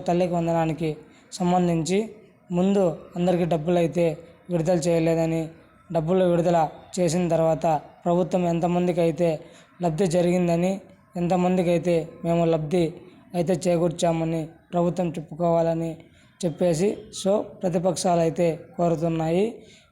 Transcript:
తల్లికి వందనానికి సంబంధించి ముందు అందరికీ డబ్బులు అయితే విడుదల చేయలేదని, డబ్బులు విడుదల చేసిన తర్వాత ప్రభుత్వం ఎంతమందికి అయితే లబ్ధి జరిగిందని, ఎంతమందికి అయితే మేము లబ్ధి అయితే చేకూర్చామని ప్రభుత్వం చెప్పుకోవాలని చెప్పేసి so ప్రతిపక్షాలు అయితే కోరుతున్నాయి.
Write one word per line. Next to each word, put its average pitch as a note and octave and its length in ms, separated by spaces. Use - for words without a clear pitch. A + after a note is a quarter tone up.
తల్లికి F3 300
వందనానికి E3 520
సంబంధించి F3 640
ముందు G3 260
అందరికీ F3+ 340
డబ్బులు E3+ 300
అయితే E3+ 240
విడుదల F3 360
చేయలేదని, E3 540
డబ్బులు F3 380
విడుదల E3+ 260
చేసిన F3+ 260
తర్వాత D#3+ 320
ప్రభుత్వం F3+ 380
ఎంతమందికి F3 540
అయితే E3 220
లబ్ధి E3+ 320
జరిగిందని, F3 560
ఎంతమందికి F3+ 540
అయితే E3+ 200
మేము E3+ 180
లబ్ధి D#3+ 300
అయితే F3 200
చేకూర్చామని E3 760
ప్రభుత్వం F3 440
చెప్పుకోవాలని E3 760
చెప్పేసి F3 460
so F#3+ 120
ప్రతిపక్షాలు F3 640
అయితే E3 220
కోరుతున్నాయి. E3 680